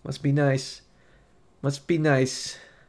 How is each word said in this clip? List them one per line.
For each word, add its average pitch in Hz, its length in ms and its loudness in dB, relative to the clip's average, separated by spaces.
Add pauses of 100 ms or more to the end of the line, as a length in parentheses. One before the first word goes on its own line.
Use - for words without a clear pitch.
Must - 180 -10
be 143 100 0
nice. 139 500 0 (800)
Must 139 260 -4
be 175 100 2
nice. 139 600 0 (320)